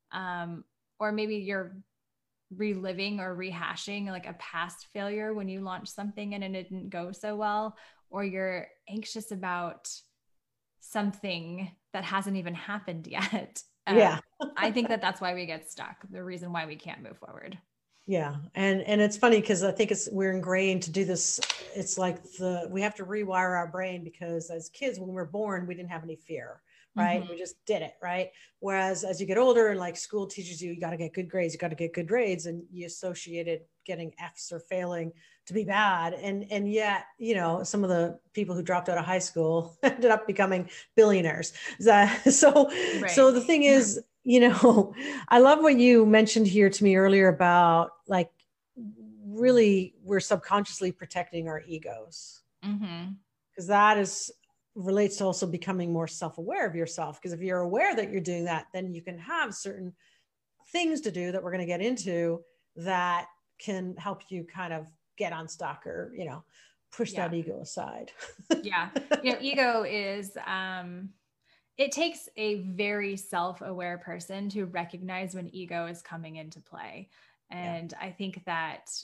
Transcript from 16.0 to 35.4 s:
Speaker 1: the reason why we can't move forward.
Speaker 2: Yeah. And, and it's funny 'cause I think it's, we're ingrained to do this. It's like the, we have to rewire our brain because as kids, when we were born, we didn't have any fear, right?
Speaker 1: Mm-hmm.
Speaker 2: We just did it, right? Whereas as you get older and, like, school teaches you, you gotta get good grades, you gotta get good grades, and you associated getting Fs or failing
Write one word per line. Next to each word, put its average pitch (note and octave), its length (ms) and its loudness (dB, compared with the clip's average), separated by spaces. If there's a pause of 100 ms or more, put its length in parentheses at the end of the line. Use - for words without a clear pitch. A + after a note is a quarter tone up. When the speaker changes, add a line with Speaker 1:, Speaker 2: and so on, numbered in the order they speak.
Speaker 1:
the F#3 120 -14
reason F3+ 300 -10
why D#3+ 140 -6
we D#3 100 -14
can't D3+ 260 -16
move - 160 -18
forward. - 400 -18 (480)
Speaker 2:
Yeah. D#3 300 -2 (180)
And, G3 280 0
and G#3 180 2
it's G#3 160 2
funny A3+ 240 6
'cause G3 220 0
I G3 80 0
think G3+ 220 0
it's, - 180 -6
we're F#3+ 220 -2
ingrained F#3 520 0
to E3+ 60 -8
do F#3+ 140 -2
this. - 360 -2 (340)
It's F#3+ 240 -6
like F3+ 240 -2 (160)
the, F3+ 320 -4
we F#3+ 120 -4
have G#3 140 -4
to G3 80 -12
rewire F#3 520 -2
our F3 120 -2
brain F3+ 360 -8
because E3+ 460 -10
as E3 180 -12
kids, B3 300 -6
when F#3 100 -10
we F#3 60 -10
were F#3 100 -6
born, F#3 420 -6
we F3 100 -8
didn't F3 140 -12
have E3 120 -10
any D#3+ 140 -12
fear, C3 440 -14 (360)
right? G3+ 260 2
Speaker 1:
Mm-hmm. F3+ 80 -12
Speaker 2:
We E3+ 80 -12
just F3 260 -14
did G3+ 160 -2
it, D#3 220 -10
right? F3+ 280 -4 (280)
Whereas F#3+ 460 -2
as F#3 160 -4
you G3 60 -6
get F#3 120 0
older A#3 300 6
and, G3+ 100 -2
like, F3 180 -8
school G3+ 300 -6
teaches F3+ 340 -12
you, F3 120 -8
you E3+ 80 -12
gotta E3+ 160 -6
get D#3+ 180 -8
good F#3 160 -8
grades, E3+ 240 -2
you - 60 -12
gotta E3 160 -6
get E3 180 -6
good E3+ 140 -6
grades, F#3+ 380 -2
and E3+ 260 -10
you F3 140 -14
associated E3+ 760 -8 (240)
getting E3 320 -10
Fs - 320 -14
or E3+ 80 -10
failing F3 540 -6 (340)